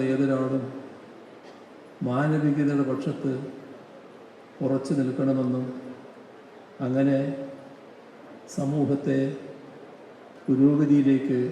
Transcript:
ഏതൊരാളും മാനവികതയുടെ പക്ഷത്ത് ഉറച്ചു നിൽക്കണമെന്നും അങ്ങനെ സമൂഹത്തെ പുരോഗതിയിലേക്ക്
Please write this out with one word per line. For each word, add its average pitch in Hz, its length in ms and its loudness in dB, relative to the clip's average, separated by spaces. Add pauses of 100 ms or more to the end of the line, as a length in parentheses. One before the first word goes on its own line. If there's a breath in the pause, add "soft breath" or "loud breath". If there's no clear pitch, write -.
(120)
ഏതൊരാളും 131 520 2 (1400)
മാനവികതയുടെ 143 840 2
പക്ഷത്ത് 139 440 -4 (1300)
ഉറച്ചു 135 360 0
നിൽക്കണമെന്നും 127 680 0 (1200)
അങ്ങനെ 135 340 2 (1400)
സമൂഹത്തെ 139 640 0 (1300)
പുരോഗതിയിലേക്ക് 135 920 6 (120)